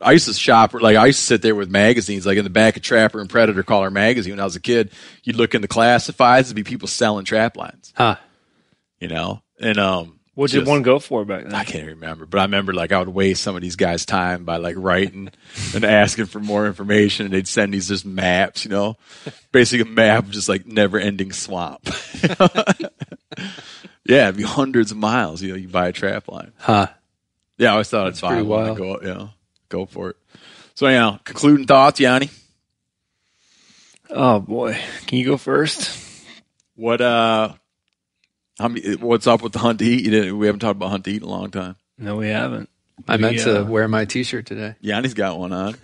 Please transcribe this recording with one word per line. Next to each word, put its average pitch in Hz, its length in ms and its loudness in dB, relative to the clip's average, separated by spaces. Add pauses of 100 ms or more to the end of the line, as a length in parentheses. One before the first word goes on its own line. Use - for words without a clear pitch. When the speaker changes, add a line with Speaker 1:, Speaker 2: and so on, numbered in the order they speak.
Speaker 1:
I 127 100 4
used 160 160 6
to 107 60 -6
shop, 113 400 4
like, 113 240 6
I 110 80 8
used 135 140 4
to - 60 -2
sit 107 160 2
there 110 140 2
with 98 140 -4
magazines, 101 560 2
like, 98 120 2
in 107 60 2
the 98 60 -8
back 110 260 4
of 104 80 -14
Trapper 110 380 2
and 98 80 -12
Predator 107 340 2
Caller 98 280 2
magazine 101 420 0
when 98 80 -10
I - 20 -2
was 90 140 -4
a - 20 -18
kid. 117 320 0 (320)
You'd 113 140 -6
look 117 180 2
in 110 60 -2
the 101 80 -6
classifieds, 120 760 4
there'd 117 100 -12
be 107 80 -6
people 104 260 -10
selling 107 360 -2
trap 113 300 0
lines. - 400 -16
Speaker 2:
Huh. 117 220 2 (800)
Speaker 1:
You 87 80 -10
know? 85 340 -8 (180)
And, 107 180 -2
um, 90 420 -2 (140)
Speaker 3:
What 135 180 -2
did 135 100 0
Speaker 1:
just 131 80 -2
Speaker 3:
one 143 120 2
go 127 180 4
for 117 240 -6
back 98 220 -8
then? 104 100 -10
Speaker 1:
I 104 80 -6
can't 78 240 -12
remember, 80 380 -16
but 95 140 -2
I 95 40 2
remember, 98 300 -2
like, 85 180 -6
I 95 80 4
would 90 80 -2
waste 95 340 0
some 98 140 -6
of 90 60 -10
these 87 160 -10
guys' 87 280 -2
time 90 380 -4
by, 85 140 -4
like, 85 200 -8
writing 92 520 -2 (240)
<laughs> - 220 -10
and 110 100 0
asking 104 400 4
for 104 160 -10
more 104 260 -2
information, 104 600 0
and 95 60 -6
they'd 95 140 -2
send 101 260 0
these 92 140 -4
just 95 180 -4
maps, 92 600 -2
you 110 60 -10
know? 101 260 -2 (560)
Basically 120 360 4
a 113 40 -16
map 113 320 4
of 101 60 -16
just, 104 180 -4
like, 95 160 -4
never-ending 101 640 0
swamp. 87 560 -10 (340)
<laughs> - 460 2 (1400)
Yeah, 123 180 6
it'd 95 120 -2
be 104 60 -4
hundreds 123 480 0
of 107 60 -12
miles, 107 440 -2
you 95 80 -6
know, 92 60 -8
you 92 120 -12
buy 90 200 0
a 92 40 -2
trap 101 360 -6
line. - 320 -14
Speaker 2:
Huh. 104 260 2 (720)
Speaker 1:
Yeah, 117 120 4
I - 20 4
always 107 180 0
thought 107 140 0
Speaker 2:
That's 90 180 -6
Speaker 1:
I'd 92 60 -4
buy 104 80 0
Speaker 2:
pretty 107 120 -2
Speaker 1:
one 107 160 0
Speaker 2:
wild. 110 140 -4
Speaker 1:
and - 0 -
go, 95 240 -8
you 92 140 -8
know, 101 140 -14 (380)
go 92 200 -6
for 92 240 -12
it. - 60 -20 (580)
So, 143 100 -2
anyhow, 117 380 4
concluding 147 420 2
thoughts, 139 340 6
Yanni? 131 300 2 (1800)
Speaker 3:
Oh, 131 280 2
boy. 113 380 -6 (300)
Can 127 100 -2
you 123 80 0
go 139 120 0
first? 143 600 -2 (760)
Speaker 1:
What, 117 260 0
uh, 113 520 2 (1080)
how 113 80 -2
many, 110 280 -6
what's 117 300 0
up 117 160 4
with 113 120 -8
the 110 60 -6
hunt 117 200 0
to 113 60 0
eat? 120 200 2
You 101 60 0
didn't, 104 260 0
we 104 80 0
haven't 104 140 0
talked 101 180 -2
about 92 140 -6
hunt 95 140 -6
to 98 60 -6
eat 104 120 -8
in - 40 -16
a 98 40 -10
long 95 180 -8
time. 92 260 -10 (220)
Speaker 3:
No, 107 200 -8
we 107 120 -6
haven't. 110 400 -6 (380)
Speaker 2:
I - 80 0
Speaker 3:
We, 107 80 0
Speaker 2:
meant 113 160 0
to 110 220 0
Speaker 3:
uh, - 40 -2
Speaker 2:
wear 110 220 0
my 110 180 -2
T-shirt 117 400 -6
today. 107 360 -12
Speaker 1:
Yanni's 107 340 -4
got 95 240 -4
one 90 120 -8
on. 98 320 -6